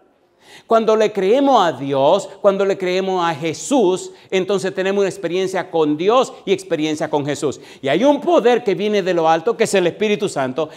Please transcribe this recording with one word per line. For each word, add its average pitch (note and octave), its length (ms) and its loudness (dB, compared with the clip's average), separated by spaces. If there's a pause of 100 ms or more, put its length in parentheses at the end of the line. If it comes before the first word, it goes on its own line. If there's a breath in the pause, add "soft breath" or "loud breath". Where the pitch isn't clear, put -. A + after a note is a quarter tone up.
(680 loud breath)
Cuando A3 300 4
le G#3+ 160 2
creemos A3+ 540 4
a D#3+ 60 0
Dios, C#3 560 0 (120 loud breath)
cuando G3 240 2
le F#3+ 140 0
creemos F#3 460 -2
a E3+ 100 -2
Jesús, F3 760 -2 (180 loud breath)
entonces F#3 440 -2
tenemos F#3+ 260 -2
una G3 80 0
experiencia F3+ 600 -4
con D3+ 260 0
Dios G#3+ 360 2 (120)
y G3 80 -2
experiencia D#3 580 -2
con C#3+ 160 -2
Jesús. D3 340 -4 (200 loud breath)
Y C3 80 -4
hay E3+ 160 2
un C#4+ 160 2
poder B3 420 2
que G3+ 120 -2
viene G#3 280 -2
de F3+ 120 -2
lo E3 140 2
alto, E3 280 0
que A3 80 0
es G3 100 0
el F3+ 120 2
Espíritu G#3 420 -2
Santo, C#3 480 -4